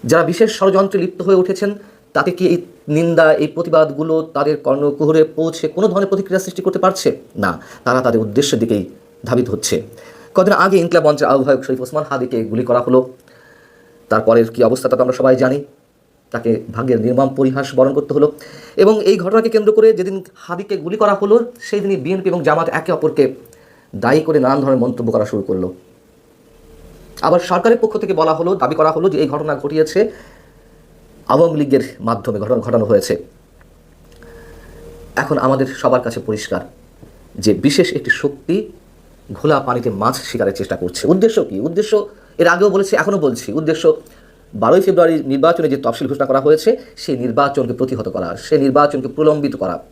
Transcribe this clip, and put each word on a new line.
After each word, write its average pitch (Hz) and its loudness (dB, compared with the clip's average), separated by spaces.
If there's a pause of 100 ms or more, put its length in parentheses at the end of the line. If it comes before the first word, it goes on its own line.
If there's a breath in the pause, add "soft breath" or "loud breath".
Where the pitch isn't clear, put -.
যারা 156 4
বিশেষ 190 2
ষড়যন্ত্রে 196 2
লিপ্ত 185 -6
হয়ে 190 4
উঠেছেন, 190 -2 (420 loud breath)
তাতে 156 0
কি 180 -4
এই 175 2 (380)
নিন্দা, 165 4 (160)
এই 151 0
প্রতিবাদগুলো 156 0 (220)
তাদের 143 0
কর্ণকুহরে 147 2 (140)
পৌঁছে 160 -4
কোনো 190 0
ধরনের 196 -2
প্রতিক্রিয়া 190 -2
সৃষ্টি 185 -10
করতে 185 -2
পারছে? 190 0 (280)
না, 98 0 (340 loud breath)
তারা 127 2
তাদের 113 2
উদ্দেশ্যের 123 0
দিকেই 107 0 (420)
ধাবিত 123 0
হচ্ছে। - -4 (580 loud breath)
কদিন 190 4 (100)
আগে 196 4
ইনকিলাব 170 2
মঞ্চের 147 2
আহ্বায়ক 135 2
শরীফ 131 -4
ওসমান 151 -4
হাদিকে 127 -4 (120)
গুলি 123 -2
করা 123 2
হলো। 127 4 (1120 soft breath)
তারপরের 110 4
কী 120 -6
অবস্থা, 127 -2
তা 127 2
তো 127 0
আমরা 127 -2
সবাই 131 4
জানি। 135 0 (720)
তাকে 117 -4 (240)
ভাগ্যের 120 0
নির্মম 127 2 (100)
পরিহাস 131 0 (120)
বরণ 135 4
করতে 143 -6
হলো। 147 4 (560 loud breath)
এবং 214 6 (160)
এই 202 4
ঘটনাকে 226 2
কেন্দ্র 214 4
করে 220 6
যেদিন 185 -2 (180)
হাদিকে 185 -8 (100)
গুলি 185 -6
করা 208 4
হলো, 208 4 (320)
সেই 208 -2
দিনই 196 -2
বিএনপি 190 -2
এবং 175 -2
জামাত 156 0 (100)
একে 160 -6
অপরকে 147 0 (680 soft breath)
দায়ী 123 2
করে 151 0
নানান 139 2
ধরনের 131 2
মন্তব্য 117 -4
করা 107 0
শুরু 104 -4
করলো। 92 -2 (1500)
আবার 175 4 (100)
সরকারের 226 2
পক্ষ 220 -2
থেকে 190 -2
বলা 160 2
হলো, 170 -2
দাবি 139 -2
করা 156 4
হলো 165 0
যে 147 -2
এই 139 0
ঘটনা 151 -4 (100)
ঘটিয়েছে 156 0 (1300 loud breath)
আওয়ামী 156 2
লীগের 131 2 (160)
মাধ্যমে 110 -4
ঘটনা 120 0
ঘটানো 123 2
হয়েছে। 104 2 (2000 loud breath)
এখন 143 -2 (100)
আমাদের 135 2 (140)
সবার 127 2
কাছে 110 -6 (100)
পরিষ্কার 104 -4 (840)
যে 110 4 (160)
বিশেষ 139 2 (100)
একটি - -6 (100)
শক্তি 151 -4 (720)
ঘোলা 147 -6
পানিতে 123 -4
মাছ 107 -4 (120)
শিকারের 98 -4
চেষ্টা - -6
করছে। 90 -8 (100)
উদ্দেশ্য 220 2
কি? 104 -8
উদ্দেশ্য 170 -4 (460 loud breath)
এর 170 4
আগেও 196 2
বলেছি, 196 0
এখনও 190 0
বলছি, 127 -2 (120)
উদ্দেশ্য 156 -2 (680 soft breath)
বারোই 127 2
ফেব্রুয়ারি 165 4 (160)
নির্বাচনে 156 2
যে 131 -2
তফসিল 120 -4
ঘোষণা 143 -2
করা 135 2
হয়েছে, 156 4 (320 loud breath)
সেই 139 -4
নির্বাচনকে 127 0
প্রতিহত 131 -4
করা, 90 -6 (180)
সেই 151 2
নির্বাচনকে 139 2
প্রলম্বিত 151 0
করা। 90 -4 (160)